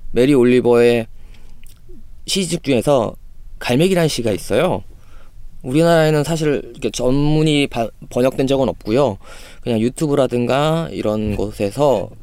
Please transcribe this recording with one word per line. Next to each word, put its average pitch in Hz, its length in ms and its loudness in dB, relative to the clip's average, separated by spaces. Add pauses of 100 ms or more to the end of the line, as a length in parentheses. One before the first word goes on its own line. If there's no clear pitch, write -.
(120)
메리 127 200 4
올리버의 120 760 4 (1200)
시집 170 340 -2
중에서 127 540 2 (420)
갈매기라는 170 500 2
시가 117 220 -2
있어요. 104 540 0 (800)
우리나라에는 156 600 2
사실 151 480 0
이렇게 - 200 -6
전문이 143 760 2
바-, 117 220 -2 (220)
번역된 131 360 2
적은 135 220 2
없고요. 107 500 0 (420)
그냥 113 200 -2
유튜브라든가 139 1120 0
이런 107 420 -2
곳에서 104 760 0 (120)